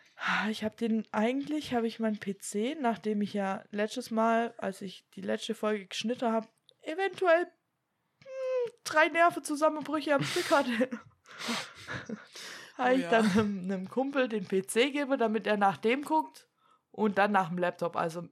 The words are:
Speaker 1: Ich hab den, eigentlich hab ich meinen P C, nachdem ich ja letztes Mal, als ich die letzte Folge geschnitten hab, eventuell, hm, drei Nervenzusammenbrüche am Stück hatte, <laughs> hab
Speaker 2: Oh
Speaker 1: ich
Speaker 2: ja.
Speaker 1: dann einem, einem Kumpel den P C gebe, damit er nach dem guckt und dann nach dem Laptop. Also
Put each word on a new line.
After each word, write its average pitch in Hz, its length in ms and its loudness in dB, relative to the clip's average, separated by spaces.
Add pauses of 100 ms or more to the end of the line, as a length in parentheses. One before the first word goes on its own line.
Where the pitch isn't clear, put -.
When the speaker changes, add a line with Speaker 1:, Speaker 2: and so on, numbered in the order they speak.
(480)
Speaker 1:
Ich 214 160 -4
hab 214 140 -6
den, 226 340 0
eigentlich 277 640 0
hab 233 100 2
ich 226 160 -4
meinen 220 180 0
P 196 200 -6
C, 226 420 -4
nachdem 214 400 0
ich 202 140 -2
ja 196 360 -2
letztes 214 400 -4
Mal, 226 460 2
als 190 240 -6
ich 185 300 -12
die - 100 -16
letzte 214 340 -4
Folge 214 340 -2
geschnitten 240 440 -2
hab, 226 160 -2 (320)
eventuell, 359 640 2 (800)
hm, 523 500 -2 (120)
drei 311 240 4
Nervenzusammenbrüche 311 1040 0
am 277 80 2
Stück - 280 -2
hatte, 254 400 2
<laughs> - 1900 -12
hab 247 120 2
Speaker 2:
Oh 254 40 6
Speaker 1:
ich 262 100 6
Speaker 2:
ja. - 80 -4
Speaker 1:
dann 220 220 6
einem, 208 320 2
einem 190 240 -4
Kumpel 269 400 0
den 214 180 -4
P 190 200 2
C 254 240 2
gebe, 277 260 0
damit 220 300 0
er 208 100 2
nach 196 200 4
dem 254 260 0
guckt 311 460 -2 (420)
und 208 280 0
dann 208 140 4
nach 190 160 4
dem 175 100 -4
Laptop. 175 380 0
Also 170 360 -4